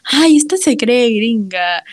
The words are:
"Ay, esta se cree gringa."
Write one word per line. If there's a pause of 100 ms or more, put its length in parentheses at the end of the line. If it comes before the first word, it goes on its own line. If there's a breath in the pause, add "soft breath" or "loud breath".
"Ay,
esta
se
cree
gringa." (100)